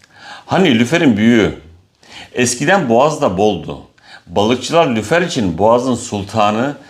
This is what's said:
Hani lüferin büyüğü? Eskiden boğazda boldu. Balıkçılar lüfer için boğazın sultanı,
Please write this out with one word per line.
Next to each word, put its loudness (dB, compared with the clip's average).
Hani 2
lüferin 2
büyüğü? 2
Eskiden 0
boğazda 2
boldu. -2
Balıkçılar 0
lüfer -2
için -4
boğazın 2
sultanı, -2